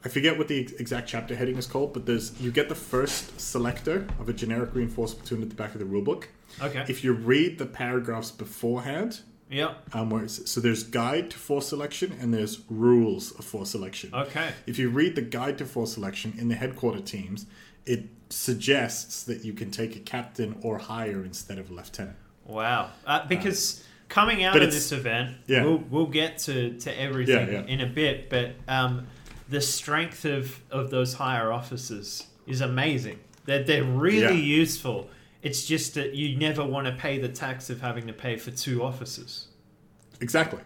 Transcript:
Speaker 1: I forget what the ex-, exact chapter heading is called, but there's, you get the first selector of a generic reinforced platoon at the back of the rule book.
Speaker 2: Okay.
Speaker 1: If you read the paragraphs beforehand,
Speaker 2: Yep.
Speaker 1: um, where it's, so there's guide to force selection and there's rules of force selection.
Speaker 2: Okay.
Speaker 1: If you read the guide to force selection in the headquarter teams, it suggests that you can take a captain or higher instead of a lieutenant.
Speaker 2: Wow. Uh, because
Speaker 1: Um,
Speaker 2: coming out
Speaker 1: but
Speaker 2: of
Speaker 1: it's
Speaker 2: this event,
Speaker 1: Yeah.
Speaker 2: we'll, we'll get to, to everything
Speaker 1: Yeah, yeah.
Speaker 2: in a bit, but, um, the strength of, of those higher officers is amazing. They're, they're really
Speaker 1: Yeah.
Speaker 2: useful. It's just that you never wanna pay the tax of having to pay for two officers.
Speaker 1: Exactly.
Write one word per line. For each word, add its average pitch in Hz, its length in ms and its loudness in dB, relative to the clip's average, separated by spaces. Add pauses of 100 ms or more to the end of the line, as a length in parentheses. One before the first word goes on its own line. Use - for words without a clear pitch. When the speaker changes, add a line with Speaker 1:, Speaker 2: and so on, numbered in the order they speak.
Speaker 1:
I 127 60 -6
forget 147 280 4
what 151 100 2
the 139 140 0
ex-, 123 120 -6
exact 123 340 -4
chapter 117 280 -4
heading 127 220 0
is 123 100 -4
called, 139 260 0
but - 140 -6
there's, 117 340 0
you 123 100 0
get 143 180 4
the 160 60 -2
first - 640 -2
selector 143 680 0 (120)
of 107 100 -4
a 117 40 -2
generic 117 400 -2
reinforced 113 460 -2
platoon 113 240 -4
at 107 60 -6
the - 60 -12
back 104 180 -6
of 107 60 -10
the 101 60 -4
rule 98 180 0
book. 147 260 -2 (320)
Speaker 2:
Okay. 135 260 -4
Speaker 1:
If 127 160 -4
you 123 100 4
read 135 460 4
the 135 80 -2
paragraphs 120 640 -2
beforehand, 120 880 -2 (300)
Speaker 2:
Yep. 143 440 -4
Speaker 1:
um, 113 160 0
where 110 140 0
it's, - 260 -8
so - 100 0
there's 113 240 4
guide 135 480 0
to - 60 -14
force 143 300 -2
selection 147 520 -4
and 120 140 2
there's 107 340 0
rules 113 680 6
of - 80 -14
force 98 260 -6
selection. 95 420 -8
Speaker 2:
Okay. 139 360 -4 (160)
Speaker 1:
If 120 140 -4
you 127 100 4
read 156 260 4
the 143 60 0
guide 127 380 -2
to 143 60 -4
force 113 280 -4
selection 101 440 -6
in 117 100 -2
the 117 80 4
headquarter 123 460 -2
teams, 98 440 -8 (400)
it 120 200 0 (240)
suggests - 960 0
that 110 220 -6
you 107 80 -6
can 98 180 -8
take 113 240 -4
a 101 40 -14
captain 117 640 -6
or 110 180 -2
higher 107 440 -4
instead 92 360 -10
of 87 100 -12
a 90 40 -12
lieutenant. 98 440 -12 (280)
Speaker 2:
Wow. 110 440 -2 (160)
Uh, 151 220 2
because - 540 0
Speaker 1:
Um, - 40 -20 (240)
Speaker 2:
coming 208 340 4
out 185 100 6
Speaker 1:
but 156 100 12
Speaker 2:
of 147 60 8
Speaker 1:
it's 147 80 2
Speaker 2:
this - 140 0
event, 123 460 -2 (100)
Speaker 1:
Yeah. 131 160 6
Speaker 2:
we'll, 160 140 6 (120)
we'll 151 180 4
get 151 320 0
to, 120 400 -2
to 135 200 -6
everything 127 480 4
Speaker 1:
Yeah, 98 140 -2
yeah. - 120 -8
Speaker 2:
in 131 80 0
a 127 60 0
bit, 135 420 0
but, 123 240 0 (140)
um, 127 400 0 (400)
the 135 140 0
strength 156 640 -2
of, 135 340 -2 (120)
of 131 180 -2
those 127 240 2
higher 123 380 2
officers 117 720 -6 (220)
is 131 140 -2
amazing. 127 580 0 (260)
They're, 139 180 2
they're 139 200 4
really 151 380 6 (180)
Speaker 1:
Yeah. 147 220 6
Speaker 2:
useful. 123 460 0 (360)
It's 139 240 -2
just 156 260 0
that 143 220 -2
you 139 220 0
never 151 280 2
wanna 135 280 0
pay 139 260 -2
the 123 100 -2
tax 127 400 -6
of 123 120 -6
having 120 260 -4
to 110 60 -8
pay 117 240 -4
for 113 120 -8
two 123 340 -2
officers. - 640 -8 (720)
Speaker 1:
Exactly. 156 460 2